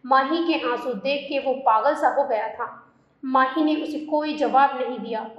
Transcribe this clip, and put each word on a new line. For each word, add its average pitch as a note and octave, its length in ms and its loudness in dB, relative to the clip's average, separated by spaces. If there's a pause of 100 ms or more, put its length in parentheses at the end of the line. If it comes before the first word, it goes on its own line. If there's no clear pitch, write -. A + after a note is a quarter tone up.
माही C4+ 320 2
के E4 340 0
आंसू B3 220 -4
देख C#4 360 -4
के C#4 100 -2
वो C4 140 0
पागल B3+ 420 2
सा D4 260 2
हो - 20 4
गया A3 260 -2
था। - 440 -12 (320)
माही C4 380 2
ने D#4 120 2
उसे - 240 -4
कोई D4+ 340 -2
जवाब C4 480 2
नहीं A#3+ 180 -6
दिया A3+ 400 -8